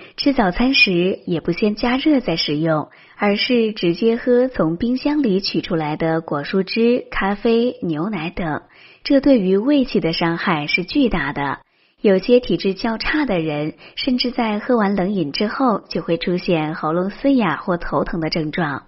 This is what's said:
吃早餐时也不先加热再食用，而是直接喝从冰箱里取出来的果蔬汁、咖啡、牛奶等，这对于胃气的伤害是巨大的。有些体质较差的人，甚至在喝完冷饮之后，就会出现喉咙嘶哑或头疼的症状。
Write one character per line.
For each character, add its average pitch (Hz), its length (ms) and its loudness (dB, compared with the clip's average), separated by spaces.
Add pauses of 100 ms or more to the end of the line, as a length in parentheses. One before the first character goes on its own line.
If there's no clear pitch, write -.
(160)
吃 - 160 0
早 220 180 2
餐 247 240 2
时 185 520 2
也 165 160 -2
不 175 100 -2
先 208 240 0
加 247 220 -2
热 277 240 2
再 165 160 -2
食 151 180 -2
用， 156 320 0 (300)
而 202 180 2
是 220 380 2
直 175 200 0
接 226 220 2
喝 247 320 2
从 170 300 0
冰 240 180 -2
箱 294 260 0
里 196 200 2
取 - 180 -4
出 175 160 -4
来 156 220 -2
的 160 240 0
果 147 240 -4
蔬 190 180 0
汁、 233 480 0
咖 202 240 -2
啡、 233 460 0
牛 170 280 -2
奶 185 200 -6
等， 165 320 -6 (420)
这 277 160 4
对 269 220 6
于 185 160 4
胃 262 260 2
气 226 160 -2
的 160 140 0
伤 170 240 0
害 156 280 -2
是 175 200 -2
巨 269 240 2
大 139 240 -4
的。 143 260 -6 (400)
有 196 180 4
些 240 220 4
体 233 160 -2
质 190 180 -2
较 220 240 -4
差 302 280 -2
的 196 140 0
人， 151 340 -4 (240)
甚 254 200 0
至 247 140 -2
在 220 280 -2
喝 247 180 0
完 202 180 2
冷 196 160 0
饮 165 220 -2
之 214 160 0
后， 247 400 0
就 185 120 -4
会 165 160 0
出 180 200 -2
现 160 360 0
喉 160 200 -2
咙 180 160 0
嘶 277 240 0
哑 202 240 2
或 180 180 -2
头 160 300 -2
疼 170 160 -4
的 156 80 -2
症 156 240 -4
状。 147 340 -4